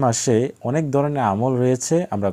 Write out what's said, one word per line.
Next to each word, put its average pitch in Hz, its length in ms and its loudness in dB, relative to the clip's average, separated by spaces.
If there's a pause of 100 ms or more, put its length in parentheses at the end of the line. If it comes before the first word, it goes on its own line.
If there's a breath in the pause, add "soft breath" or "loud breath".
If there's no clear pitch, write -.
মাসে 117 320 2 (260)
অনেক 139 220 -2 (100)
ধরনের 139 380 0
আমল 120 200 0 (100)
রয়েছে, 127 340 0 (140)
আমরা 101 220 -2